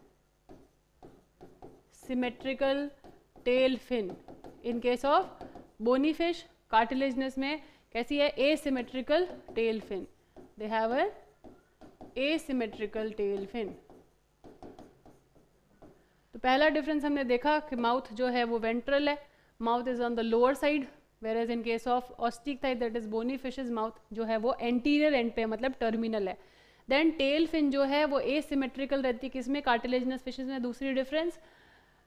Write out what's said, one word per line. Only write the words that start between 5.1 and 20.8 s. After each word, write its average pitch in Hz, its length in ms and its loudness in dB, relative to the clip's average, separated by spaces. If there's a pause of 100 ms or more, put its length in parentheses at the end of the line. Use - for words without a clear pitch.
bony 262 320 4
fish। 339 280 0 (280)
कार्टिलेजिनस 262 680 0
में 285 260 -4 (300)
कैसी 240 240 -2
है? 285 180 2
Asymmetrical 285 920 0 (220)
tail 220 320 -2
fin, 190 240 -8 (540)
they 214 100 -6
have 226 300 0
a 381 100 2 (1080)
asymmetrical 226 1040 -2
tail 202 280 -2
fin। 214 220 -6 (2750)
तो 233 60 -12
पहला 269 300 4
डिफरेंस 294 360 0
हमने 285 180 0
देखा 254 360 2
कि 294 160 -8
माउथ 240 260 2 (120)
जो 247 140 -2
है 247 160 2
वो 233 160 -2
वेंट्रल 247 500 0
है, 294 180 -4 (340)
mouth 240 260 0
is 247 140 -2
on 240 140 0
the 226 80 0
lower 240 300 4
side, 285 320 0 (380)